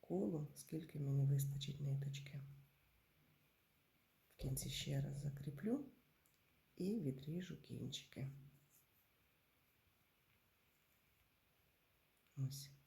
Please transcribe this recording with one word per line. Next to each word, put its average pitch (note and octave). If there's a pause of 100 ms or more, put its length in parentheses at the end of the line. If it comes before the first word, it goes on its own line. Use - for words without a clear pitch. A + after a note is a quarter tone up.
колу, F3
скільки -
мені C#3
вистачить C#3
ниточки. C#3 (1900)
В -
кінці C3
ще C#3
раз C#3
закріплю G#3 (920)
і G3+
відріжу D#3
кінчики. - (4000)
Ось. - (160)